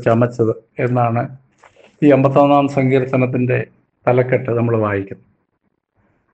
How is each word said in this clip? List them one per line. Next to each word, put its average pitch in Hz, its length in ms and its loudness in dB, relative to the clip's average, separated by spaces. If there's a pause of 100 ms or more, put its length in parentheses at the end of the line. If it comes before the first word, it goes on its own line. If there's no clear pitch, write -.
ചമച്ചത് 117 480 0 (320)
എന്നാണ് 120 360 -2 (840)
ഈ 147 100 6
അമ്പത്തൊന്നാം 143 500 4 (100)
സങ്കീർത്തനത്തിന്റെ 127 840 0 (480)
തലക്കെട്ട് 127 540 0
നമ്മൾ 117 160 0 (100)
വായിക്കുന്നത്. 101 420 -6 (1080)